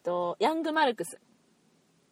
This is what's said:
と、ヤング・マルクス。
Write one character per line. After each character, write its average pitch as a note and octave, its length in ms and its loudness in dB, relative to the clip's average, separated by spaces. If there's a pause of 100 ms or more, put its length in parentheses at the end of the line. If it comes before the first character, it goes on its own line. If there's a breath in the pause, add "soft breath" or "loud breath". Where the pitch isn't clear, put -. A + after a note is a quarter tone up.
と、 F3 360 -2
ヤ C4 140 4
ン D#4+ 80 -2
グ・ D#4 140 -2
マ D#4 100 4
ル B3 100 2
ク F3 120 -6
ス。 - 120 -16 (920)